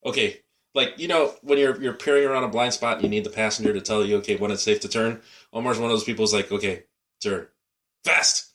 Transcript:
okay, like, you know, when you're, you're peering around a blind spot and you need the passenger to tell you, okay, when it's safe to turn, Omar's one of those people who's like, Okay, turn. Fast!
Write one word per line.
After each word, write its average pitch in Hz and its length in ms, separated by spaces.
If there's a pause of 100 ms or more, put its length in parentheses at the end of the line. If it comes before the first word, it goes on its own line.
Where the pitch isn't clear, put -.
okay, 113 360 (340)
like, 131 240
you 165 100
know, 160 340
when 143 160
you're, 131 220
you're 127 120
peering 143 340
around 131 180
a 117 40
blind 120 240
spot 117 220
and 104 100
you 104 60
need 107 140
the 104 60
passenger 107 420
to 98 80
tell 107 240
you, 104 120
okay, 101 200
when 101 140
it's 101 120
safe 107 180
to - 80
turn, 113 320 (320)
Omar's 117 260
one 117 120
of 117 60
those 107 80
people 110 180
who's 104 100
like, 101 180
Okay, 101 340 (360)
turn. 98 260 (580)
Fast! - 500